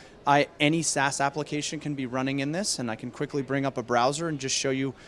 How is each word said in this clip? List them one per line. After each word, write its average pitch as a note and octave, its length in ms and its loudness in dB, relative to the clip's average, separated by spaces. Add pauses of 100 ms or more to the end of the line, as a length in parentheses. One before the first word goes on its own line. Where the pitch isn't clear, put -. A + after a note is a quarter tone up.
(280)
I, C#3+ 200 6 (120)
any D#3 220 4
SaaS C#3 400 0
application D3 580 -2
can D3 140 -4
be C3+ 140 -4
running C3 320 -2
in C#3 120 -2
this, F#3+ 280 -2
and A#2+ 100 -4
I A2 60 -4
can A#2+ 160 -10
quickly C#3+ 320 -4
bring C3+ 220 0
up C3 120 -4
a B2 60 -2
browser B2+ 440 2
and D3+ 120 -4
just C3 160 -2
show C3+ 160 0
you C3+ 220 -2 (140)